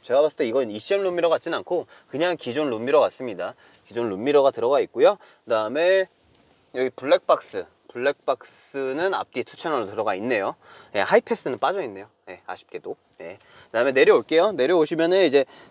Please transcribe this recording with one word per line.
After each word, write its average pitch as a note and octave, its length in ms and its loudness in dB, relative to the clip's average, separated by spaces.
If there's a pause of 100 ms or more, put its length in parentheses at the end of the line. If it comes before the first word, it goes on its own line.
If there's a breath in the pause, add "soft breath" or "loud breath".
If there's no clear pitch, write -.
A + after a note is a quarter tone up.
제가 C3 200 2
봤을 D#3 160 0
때 D3 80 0
이건 A#2+ 240 -2
이씨엠 D3 340 -4
룸미러 F3 260 0
같진 E3 240 -2
않고 D#3 340 -4 (220 soft breath)
그냥 E3+ 280 -2
기존 C#3 320 -4
룸미러 B2 320 2
같습니다. G2+ 540 -4 (320 soft breath)
기존 A#2 220 -4
룸미러가 C3+ 420 2
들어가 B2 300 0
있고요. C#3+ 360 2 (260 soft breath)
그 - 60 -20
다음에 D3+ 580 0 (680)
여기 B2+ 140 -2
블랙박스, C#3 760 -2 (240)
블랙박스는 C3+ 1200 -6
앞뒤 A2+ 300 -6
투 - 140 -14
채널로 C#3+ 280 -4
들어가 G2+ 300 -4
있네요. A2 400 -2 (400 loud breath)
예, G#2 40 0
하이패스는 D#3+ 600 0
빠져 F3+ 240 -2
있네요. G#2 240 -12 (220)
예, F2+ 160 -16
아쉽게도. F#2 500 -14 (260)
네. F2 160 -14 (300 soft breath)
그다음에 B2 240 0
내려올게요. D#3+ 600 4
내려오시면은 E3 720 2
이제 C3+ 200 4 (260 loud breath)